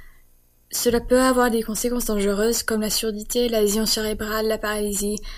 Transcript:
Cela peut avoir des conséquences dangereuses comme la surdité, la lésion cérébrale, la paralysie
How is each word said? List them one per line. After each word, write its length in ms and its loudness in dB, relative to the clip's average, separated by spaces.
Cela 300 2
peut 200 4
avoir 300 4
des 100 2
conséquences 440 -2
dangereuses 580 0
comme 180 -2
la 80 -2
surdité, 580 -2
la 140 2
lésion 240 2
cérébrale, 640 -2
la 100 0
paralysie 600 -2